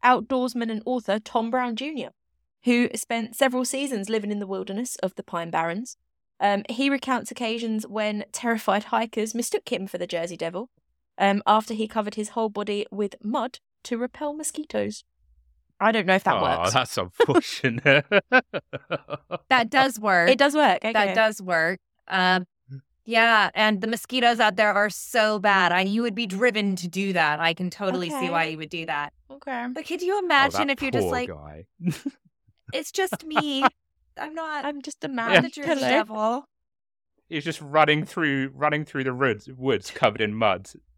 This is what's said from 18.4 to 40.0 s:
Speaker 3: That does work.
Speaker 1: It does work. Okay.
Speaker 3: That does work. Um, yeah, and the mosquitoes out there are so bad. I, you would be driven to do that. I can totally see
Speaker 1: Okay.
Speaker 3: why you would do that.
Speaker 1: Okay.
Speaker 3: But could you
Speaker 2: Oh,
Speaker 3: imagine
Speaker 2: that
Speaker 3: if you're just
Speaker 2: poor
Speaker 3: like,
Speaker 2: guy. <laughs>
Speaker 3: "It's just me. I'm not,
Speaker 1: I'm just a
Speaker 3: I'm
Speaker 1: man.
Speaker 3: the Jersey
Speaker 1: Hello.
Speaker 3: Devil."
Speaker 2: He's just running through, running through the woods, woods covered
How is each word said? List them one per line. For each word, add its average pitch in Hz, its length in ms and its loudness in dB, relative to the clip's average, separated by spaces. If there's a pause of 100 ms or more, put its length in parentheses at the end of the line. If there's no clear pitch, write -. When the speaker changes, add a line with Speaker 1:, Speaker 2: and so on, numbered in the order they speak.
Speaker 3:
That 240 200 2
does 269 300 2
work. 185 300 4
Speaker 1:
It 269 80 6
does 285 180 4
work. 262 280 4
Okay. 220 100 -2
Speaker 3:
That 202 220 2
does 220 260 2
work. 180 380 0 (280)
Um, 185 380 2 (600)
yeah, 226 480 4
and 214 280 2
the 220 60 -4
mosquitoes 240 520 0
out 214 160 4
there 208 180 4
are 202 160 2
so 214 500 0
bad. 185 320 4
I, 180 100 2
you 208 220 0
would 226 120 -4
be 233 120 -4
driven 202 500 0
to 180 100 -6
do 190 260 -2
that. 156 260 2
I 165 140 2
can 180 160 -4
totally 180 400 -4
see - 60 -4
Speaker 1:
Okay. 175 140 -2
Speaker 3:
why 165 160 2
you 160 120 -6
would 156 120 -10
do 165 160 -8
that. 147 260 -6 (180)
Speaker 1:
Okay. 254 440 -10
Speaker 3:
But 311 120 -10
could 349 160 -6
you 359 140 -2
Speaker 2:
Oh, 415 80 0
Speaker 3:
imagine 285 440 2
Speaker 2:
that 277 100 -2
Speaker 3:
if - 40 -10
you're 269 100 -4
just 240 120 0
Speaker 2:
poor 180 80 0
Speaker 3:
like, 247 180 -4
Speaker 2:
guy. 151 360 -16 (140)
<laughs> 175 140 -2 (800)
Speaker 3:
"It's 311 180 -6
just - 340 -4
me. 285 400 0 (520)
I'm 311 180 -12
not, 311 300 -8
Speaker 1:
I'm 285 160 -8
just - 220 -14
a 311 40 -8
Speaker 3:
I'm 269 80 -6
Speaker 1:
man. 226 280 4
Speaker 3:
the - 60 -4
Jersey 294 200 -8
Speaker 1:
Hello. 269 200 0
Speaker 3:
Devil." 220 560 0 (840)
Speaker 2:
He's 151 180 -6
just 160 160 -6
running 151 440 4
through, 139 480 -2
running 151 320 0
through 135 200 -4
the 127 80 -2
woods, 123 420 0
woods 127 340 -2
covered 107 320 0